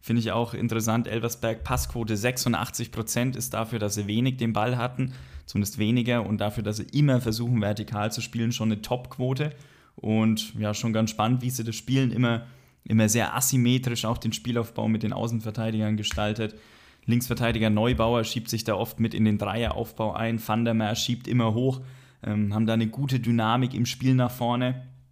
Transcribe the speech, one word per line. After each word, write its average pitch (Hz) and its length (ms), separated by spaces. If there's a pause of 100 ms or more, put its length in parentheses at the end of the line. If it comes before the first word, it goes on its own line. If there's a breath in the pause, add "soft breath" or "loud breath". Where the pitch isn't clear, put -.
Finde 117 200
ich 110 120
auch 117 220
interessant, 113 520
Elversberg 113 560
Passquote 117 540
sechsundachtzig 117 760
Prozent 123 460
ist - 180
dafür, 110 240
dass 104 160
sie 104 140
wenig 127 300
den 117 140
Ball 110 240
hatten, 123 360 (340 loud breath)
zumindest - 320
weniger, 117 480
und 104 120
dafür, 104 260
dass 104 140
sie 107 140
immer 139 280
versuchen, 117 400
vertikal 104 500
zu 113 120
spielen, 117 280
schon 110 220
eine 104 100
Topquote. 131 680 (440 loud breath)
Und 110 640
ja, 107 160
schon 113 180
ganz 110 180
spannend, 123 320
wie 127 80
sie 127 120
das 113 140
Spielen 131 340
immer, 117 360 (380 loud breath)
immer 107 240
sehr 110 280
asymmetrisch 123 680
auch 113 120
den 117 140
Spielaufbau 113 560
mit 110 140
den 107 100
Außenverteidigern 110 840
gestaltet. 107 580 (500 loud breath)
Linksverteidiger 117 680
Neubauer 113 540
schiebt - 240
sich 110 160
da 110 100
oft 107 260
mit 113 120
in 104 120
den 107 120
Dreieraufbau 110 760
ein. 113 300
Van 113 200
der 117 100
Meer 110 200
schiebt - 340
immer 117 260
hoch, 131 280 (420 loud breath)
ähm, 104 300
haben 110 120
da 113 60
eine 113 140
gute 131 340
Dynamik 117 540
im 120 100
Spiel 131 300
nach 123 160
vorne 123 560 (260)